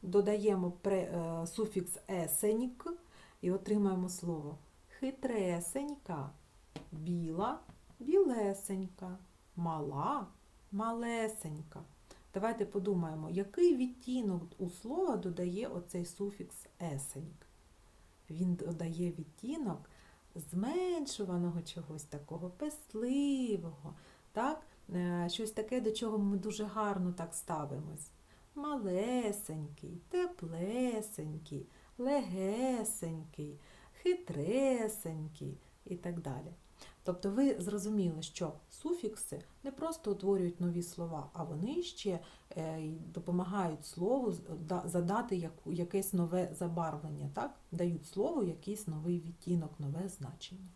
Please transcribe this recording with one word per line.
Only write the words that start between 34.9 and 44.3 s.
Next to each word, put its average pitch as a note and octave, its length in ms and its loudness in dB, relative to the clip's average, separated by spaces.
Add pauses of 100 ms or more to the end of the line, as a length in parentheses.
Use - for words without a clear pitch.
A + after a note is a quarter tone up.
і F3+ 120 -4
так F3 240 -4
далі. C#3+ 320 -6 (520)
Тобто F3+ 260 0
ви C4+ 300 4
зрозуміли, F#3+ 600 2
що E3 300 -4 (180)
суфікси - 720 -4 (200)
не C#4 80 -4
просто D#4 420 -2
утворюють F#3 480 2
нові F3 220 2
слова, E3 500 -6
а E3 120 -4
вони G#3 380 0
ще, F#3+ 380 -2 (360)
е, D#3+ 240 -2
й D#3 100 -4
допомагають F3 960 0
слову A3 460 2